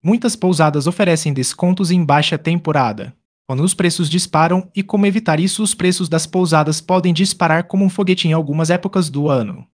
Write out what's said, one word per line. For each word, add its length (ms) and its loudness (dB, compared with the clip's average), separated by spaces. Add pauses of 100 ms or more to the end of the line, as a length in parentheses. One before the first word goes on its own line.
Muitas 320 0
pousadas 540 0
oferecem 440 0
descontos 600 -2
em 120 2
baixa 320 2
temporada. 760 -2 (320)
Quando 160 -4
os 100 0
preços 380 0
disparam 640 0
e 80 -4
como 240 0
evitar 320 0
isso, 240 0
os 100 -2
preços 360 -2
das 180 -2
pousadas 540 0
podem 340 0
disparar 540 0
como 160 0
um 40 4
foguete 380 0
em 60 2
algumas 360 -2
épocas 400 -2
do 200 -4
ano. 360 -2 (160)